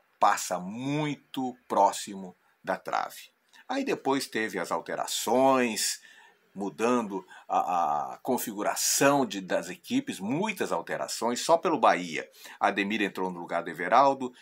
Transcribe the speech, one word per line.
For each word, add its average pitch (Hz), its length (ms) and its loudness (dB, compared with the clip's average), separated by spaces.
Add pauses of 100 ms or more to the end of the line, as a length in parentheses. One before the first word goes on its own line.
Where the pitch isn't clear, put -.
(200)
passa 101 400 2
muito 131 960 -4 (120)
próximo 98 680 -2 (260)
da 92 140 -4
trave. - 560 -6 (340)
Aí - 200 -4
depois 135 420 0
teve 107 320 -2
as 85 100 -4
alterações, 120 1300 0 (520)
mudando 101 720 -2 (220)
a, 76 680 0
a - 20 -14
configuração 123 1080 2
de, 98 140 -6
das 92 300 -4
equipes, 120 500 -4
muitas 104 540 -4
alterações, 82 680 -4
só 165 180 4
pelo 165 220 0
Bahia. 87 500 2 (300)
Ademir 101 420 2
entrou 92 300 -2
no 87 80 -8
lugar 85 240 -4
do 82 60 -8
Everaldo, 123 720 4